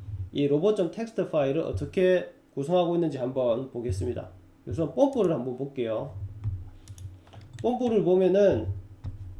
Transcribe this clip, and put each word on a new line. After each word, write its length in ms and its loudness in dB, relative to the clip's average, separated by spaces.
이 140 2
로봇 300 4
점 140 0
텍스트 400 -4
파일을 320 2
어떻게 640 2
구성하고 440 2
있는지 200 0
한번 540 0
보겠습니다. 580 -4
우선 260 -2
뽐뿌를 400 4
한번 220 -4
볼게요. 580 -4
뽐뿌를 420 2
보면은, 640 4